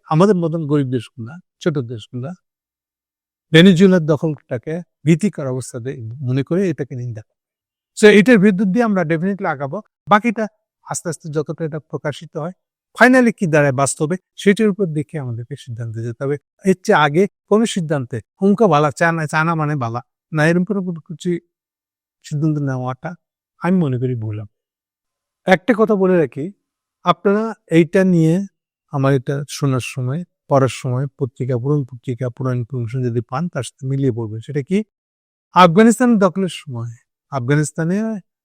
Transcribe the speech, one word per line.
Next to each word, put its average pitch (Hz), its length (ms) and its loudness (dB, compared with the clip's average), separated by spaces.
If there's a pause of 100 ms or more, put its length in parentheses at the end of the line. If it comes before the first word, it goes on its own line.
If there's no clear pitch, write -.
আমাদের 185 300 4
মতন 165 320 -2
গরিব 143 240 0
দেশগুলা, 117 440 -8 (260)
ছোট 156 180 -2
দেশগুলা 123 520 -10 (1200)
ভেনেজুয়েলার 180 540 6
দখলটাকে 151 680 -4 (300)
ভীতিকর 165 420 0
অবস্থাতে 127 440 -8 (300)
মনে 131 220 -2
করে 175 280 -2
এটাকে 143 260 -8
নিন্দা 120 260 -10
করে। - 160 -20 (600)
So 214 80 6 (120)
এটার 226 200 6
বিরুদ্ধে 202 260 4
দিয়ে 208 200 0
আমরা 196 180 0
definitely 175 440 -2
আগাবো। 143 320 -6 (300)
বাকিটা 214 360 0 (420)
আস্তে - 220 -10
আস্তে - 200 -10
যতটা 151 360 -6
এটা 151 140 -8
প্রকাশিত 151 580 -10
হয়, 165 160 -8 (440)
finally 247 360 6
কি - 140 -4
দাঁড়ায় 147 260 2
বাস্তবে, 147 440 -2 (180)
সেটার 208 340 2
উপর 196 180 -2
দেখে 151 320 -6
আমাদেরকে 120 380 -10
সিদ্ধান্ত 117 400 -12
যেতে 117 280 -8
হবে। 143 120 -2 (280)
এর 190 200 2
চেয়ে 190 140 2
আগে 151 280 2 (220)
কোনো 220 180 2
সিদ্ধান্তে 143 540 -4 (220)
হুমকা 202 240 4
বালা, 151 240 4
চায়না, 165 360 0
চায়না 160 280 0
মানে 151 220 -2
বালা 120 240 -6 (320)
না, 151 160 0
এরকম 180 160 2
কোনো, 202 180 -4
কোনো 175 180 -8
কিছু 175 300 -10 (920)
সিদ্ধান্ত 151 340 -2
নেওয়াটা 131 520 -6 (480)
আমি 180 200 0
মনে 135 200 0
করি 127 160 -4
ভুল 110 260 -8
হবে। 104 140 -18 (920)
একটা 190 320 4
কথা 220 160 2
বলে 185 240 2
রাখি, 151 340 -4 (520)
আপনারা 208 500 0 (120)
এইটা 170 380 2
নিয়ে 165 300 4 (580)
আমার 135 220 0
এটা 139 340 -4
শোনার 131 320 -2
সময়, 135 440 -8 (240)
পড়ার 135 200 4
সময় 127 380 -4 (120)
পত্রিকা, 127 400 -4
পুরনো 143 260 -2
পত্রিকা, 123 460 -8
পুরনো 131 240 -6
ইনফরমেশন 123 480 -6
যদি 120 180 -2
পান 143 280 -6
তার 135 140 -8
সাথে - 240 -12
মিলিয়ে 135 260 0
পড়বেন। 110 280 -8
সেটা 139 220 -8
কি? 185 160 -2 (720)
আফগানিস্তান 214 640 6
দখলের 190 300 0
সময়, 117 460 -10 (360)
আফগানিস্তানে 147 640 -2 (480)